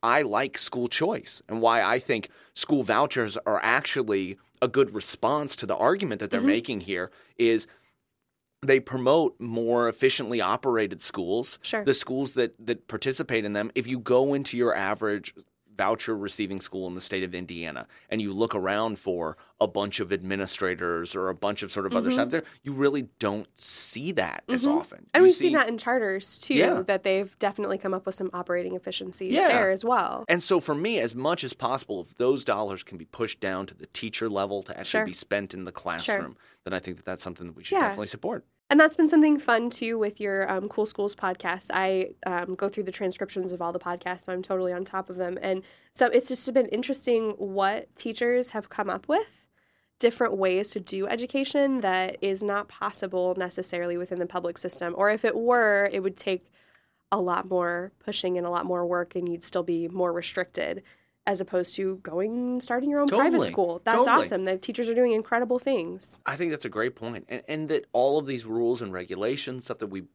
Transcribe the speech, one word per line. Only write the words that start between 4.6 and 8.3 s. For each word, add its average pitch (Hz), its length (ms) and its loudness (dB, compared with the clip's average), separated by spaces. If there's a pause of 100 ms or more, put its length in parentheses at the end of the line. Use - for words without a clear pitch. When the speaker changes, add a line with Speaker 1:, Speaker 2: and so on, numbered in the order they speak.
Speaker 1:
a 123 60 2
good 131 260 2
response 135 640 -2
to - 100 -8
the 101 100 0
argument 147 440 2
that 104 100 -4
they're - 100 0
Speaker 2:
Mm-hmm. 247 80 0
Speaker 1:
making - 340 0
here 90 280 -4 (280)
is 113 280 4 (960)